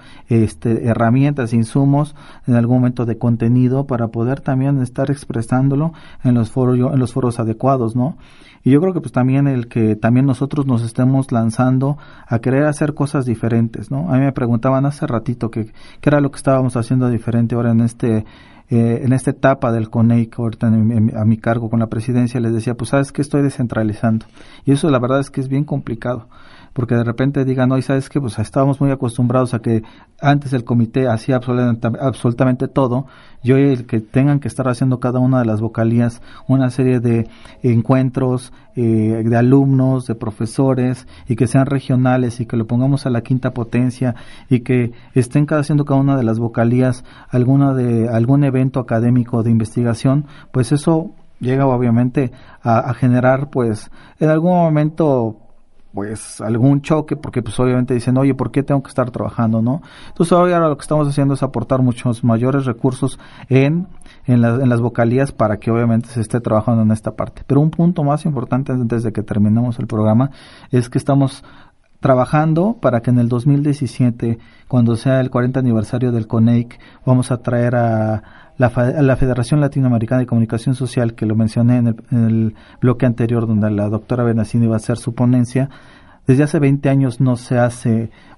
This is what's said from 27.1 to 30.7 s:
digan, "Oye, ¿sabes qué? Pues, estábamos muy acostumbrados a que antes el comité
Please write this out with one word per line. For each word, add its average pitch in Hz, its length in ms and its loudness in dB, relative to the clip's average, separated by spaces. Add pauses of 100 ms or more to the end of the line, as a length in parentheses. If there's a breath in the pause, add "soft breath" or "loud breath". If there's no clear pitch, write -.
digan, 131 300 0
"Oye, 131 80 0
¿sabes 135 280 -2
qué? 147 120 -2
Pues, 110 180 -6
estábamos 135 400 0
muy 139 120 2
acostumbrados 123 640 0
a 113 60 -4
que 113 240 0 (380 loud breath)
antes 143 320 0
el 131 100 -2
comité 120 460 0